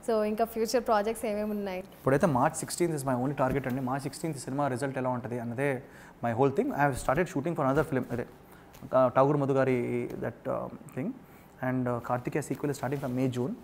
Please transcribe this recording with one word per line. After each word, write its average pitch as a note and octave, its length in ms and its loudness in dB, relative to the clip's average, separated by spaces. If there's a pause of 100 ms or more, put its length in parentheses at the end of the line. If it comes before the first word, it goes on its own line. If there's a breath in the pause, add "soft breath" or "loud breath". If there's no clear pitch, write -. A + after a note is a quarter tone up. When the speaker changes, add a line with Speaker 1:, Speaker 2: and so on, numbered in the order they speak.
Speaker 1:
So A3 160 2
ఇంకా G#3+ 220 0
ఫ్యూచర్ A3+ 420 0
ప్రాజెక్ట్స్ A3+ 380 2
ఏమేమి G#3 260 -2
ఉన్నాయి? G3+ 280 -4
Speaker 2:
ఇప్పుడైతే D3+ 480 2
March D3 380 2
sixteenth D#3+ 340 0
is C3+ 100 -4
my B2 140 2
only C#3+ 180 -2
target C3 260 2
అండి. B2+ 140 -2
March C3 220 -4
sixteenth D3+ 340 -6
సినిమా C#3 300 -2
రిజల్ట్ C3 300 -2
ఎలా B2+ 120 0
ఉంటది B2 300 -4
అన్నదే A#2+ 440 -2 (420 loud breath)
my A#2 120 0
whole C#3 180 6
thing. B3+ 180 0
I C3+ 60 -4
have C#3+ 140 4
started C3+ 320 0
shooting D#3 300 -4
for D3+ 140 0
another C#3+ 220 2
film. B2+ 200 0
అదే, A#2+ 140 -4 (580 loud breath)
uh, B2+ 240 4
ఠాగూర్ C#3 300 4
మధు C#3 160 2
గారి B2 600 2
that, B2+ 400 -6
uh, A#2 120 -4
thing. - 460 -8 (580 loud breath)
And, B2+ 180 0
uh, B2 120 -2
కార్తికేయ B2 420 -2 (120)
sequel C#3+ 180 -2
is C3 60 -4
starting C#3 280 -4
from B2+ 140 -2
May, C3 180 2
June. B2+ 160 -2 (100)